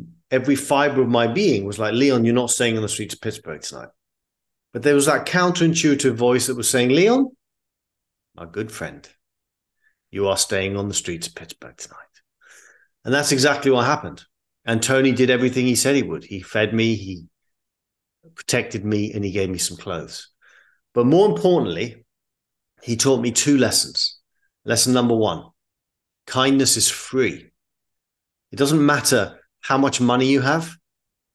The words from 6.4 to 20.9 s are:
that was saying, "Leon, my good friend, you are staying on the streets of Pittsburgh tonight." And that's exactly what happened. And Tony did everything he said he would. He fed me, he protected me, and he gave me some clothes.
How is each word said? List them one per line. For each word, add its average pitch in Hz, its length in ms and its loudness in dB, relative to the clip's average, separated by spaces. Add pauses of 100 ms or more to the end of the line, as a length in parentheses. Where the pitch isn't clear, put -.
that 127 100 -4
was 113 120 -4
saying, 123 220 2
"Leon, 220 440 2 (1040)
my 82 80 -16
good 101 260 -10
friend, 71 380 -14 (1040)
you 98 180 -2
are 98 80 0
staying 98 400 -4
on 101 120 -6
the 98 60 -8
streets 85 320 -8
of - 80 -18
Pittsburgh - 420 -20
tonight." - 220 -20 (1080)
And 120 100 -2
that's 143 180 0
exactly 135 380 2
what 123 160 4
happened. 113 380 -4 (400)
And 113 180 0
Tony 135 300 2
did 120 180 2
everything 127 360 0
he 123 100 2
said 135 180 2
he 135 80 2
would. 82 220 -8
He 98 180 -12
fed 107 320 -2
me, 113 220 0
he 95 280 -12 (1120)
protected 110 500 -4
me, 104 280 -4
and 107 100 -6
he 98 80 -4
gave 95 200 -4
me 90 80 -8
some 87 180 -8
clothes. - 540 -12 (640)